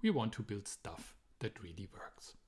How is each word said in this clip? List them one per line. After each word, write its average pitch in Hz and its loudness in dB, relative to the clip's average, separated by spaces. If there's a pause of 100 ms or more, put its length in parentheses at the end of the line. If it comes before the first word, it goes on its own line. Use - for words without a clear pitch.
we 220 10
want 113 6
to 113 -2
build 101 -2
stuff - -8 (260)
that - -2
really 90 -8
works. - -14 (140)